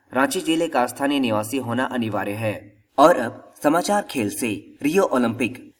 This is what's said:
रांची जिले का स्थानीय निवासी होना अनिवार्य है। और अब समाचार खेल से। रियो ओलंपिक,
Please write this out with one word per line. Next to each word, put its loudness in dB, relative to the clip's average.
रांची 0
जिले -2
का 0
स्थानीय -2
निवासी -2
होना -2
अनिवार्य -4
है। -4
और 8
अब -6
समाचार 2
खेल -2
से। -4
रियो 2
ओलंपिक, -2